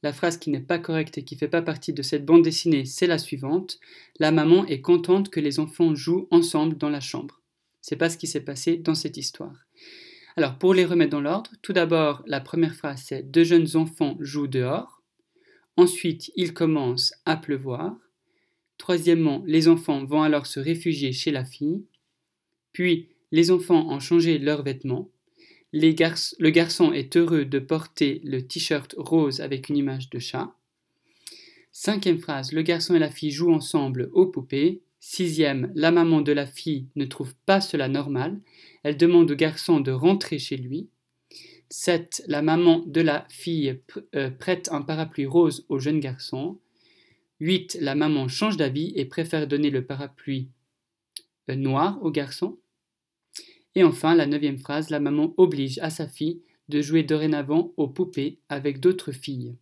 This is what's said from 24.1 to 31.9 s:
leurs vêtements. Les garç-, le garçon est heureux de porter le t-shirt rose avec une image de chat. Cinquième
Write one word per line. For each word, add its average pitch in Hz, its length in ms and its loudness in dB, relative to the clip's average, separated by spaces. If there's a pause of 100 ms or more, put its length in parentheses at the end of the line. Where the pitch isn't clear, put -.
leurs 143 240 0
vêtements. 135 480 -6 (640)
Les 156 220 4
garç-, 165 440 -2
le 156 120 4
garçon 165 420 4
est 135 240 -2
heureux 165 280 2
de 139 140 -2
porter 143 680 -2
le 131 220 -6
t-shirt 147 520 -6
rose 143 420 0
avec 135 280 -8
une 147 80 0
image 135 340 -4
de 127 80 -10
chat. - 360 -10 (1200)
Cinquième 196 460 0